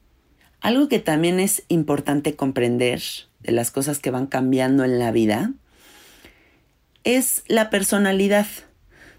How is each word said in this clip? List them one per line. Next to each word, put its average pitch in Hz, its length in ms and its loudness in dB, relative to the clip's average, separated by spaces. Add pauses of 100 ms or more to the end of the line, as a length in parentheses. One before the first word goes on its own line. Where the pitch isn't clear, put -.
(600)
Algo 262 280 2
que 226 120 0
también 170 400 0
es 196 280 -2
importante 147 680 0
comprender 123 680 0 (380)
de - 120 -4
las 117 200 0
cosas 147 260 -4
que 127 140 -4
van 127 140 -4
cambiando 131 580 2
en 127 140 2
la 120 120 0
vida 113 400 2 (1500)
es 254 460 -2
la 220 200 2
personalidad, 202 760 0 (720)